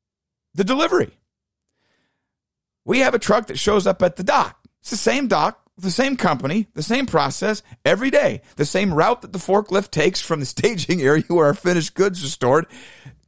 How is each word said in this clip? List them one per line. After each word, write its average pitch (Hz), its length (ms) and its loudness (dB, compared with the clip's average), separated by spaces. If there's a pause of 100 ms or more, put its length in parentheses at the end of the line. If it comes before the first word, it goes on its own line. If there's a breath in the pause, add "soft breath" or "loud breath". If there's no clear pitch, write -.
(560)
the 185 80 0
delivery. 277 480 0 (1700)
We 233 140 0
have 262 140 2
a 233 60 0
truck 220 280 0
that - 120 -8
shows 202 280 0
up 190 140 0
at 180 140 2
the 185 80 -8
dock. 254 360 0 (220)
It's - 80 -12
the 220 80 -4
same 262 300 0
dock, 175 360 0 (140)
the 185 140 -4
same 262 260 0
company, 160 560 -2
the 151 100 -6
same 247 220 -2
process 160 580 -2 (220 soft breath)
every 202 240 2
day, 226 320 0 (140 soft breath)
the 147 100 -2
same 185 280 0
route 196 280 2
that 202 100 -20
the 185 80 -8
forklift 196 520 0
takes 170 300 0
from 160 180 -4
the 135 60 -4
<laughs> - 20 -4
staging 185 540 -2
area 143 260 4
where 165 200 2
our 143 60 4
finished 175 400 -2
goods 185 300 -2
are 135 40 -8
stored 135 400 0 (600 loud breath)